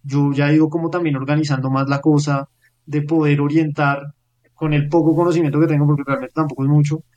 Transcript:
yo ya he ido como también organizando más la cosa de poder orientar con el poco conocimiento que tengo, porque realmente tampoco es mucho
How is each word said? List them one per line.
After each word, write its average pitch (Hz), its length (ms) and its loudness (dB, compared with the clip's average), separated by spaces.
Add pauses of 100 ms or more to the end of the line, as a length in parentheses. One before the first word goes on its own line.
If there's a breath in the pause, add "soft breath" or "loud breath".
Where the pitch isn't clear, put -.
yo 143 300 0
ya 143 180 2
he 156 40 4
ido 156 140 4
como 165 200 -4
también 165 260 -2
organizando 135 540 -2
más 135 200 0
la 139 100 0
cosa 147 480 0 (380)
de 147 180 -4
poder 147 380 0
orientar 143 600 0 (520)
con 156 200 -4
el 147 160 0
poco 160 260 2
conocimiento 165 440 0
que 160 80 4
tengo, 147 180 2
porque 143 200 2
realmente 127 280 -6
tampoco 147 300 -4
es 135 60 2
mucho 147 340 2 (120)